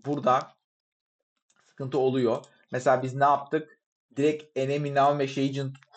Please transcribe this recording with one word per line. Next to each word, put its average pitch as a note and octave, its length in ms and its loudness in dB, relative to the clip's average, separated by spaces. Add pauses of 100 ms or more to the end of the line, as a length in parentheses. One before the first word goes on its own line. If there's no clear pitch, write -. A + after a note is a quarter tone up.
burada C3+ 460 0 (1120)
sıkıntı C3+ 320 -8
oluyor. B2+ 480 2 (260)
Mesela B2+ 320 2
biz B2+ 120 -6
ne C#3 80 0
yaptık? D3 560 0 (360)
Direkt D3+ 420 -2
enemy C#3 380 -4
now C#3 180 4
mesh C#3 240 -4
agent C3+ 380 -4 (220)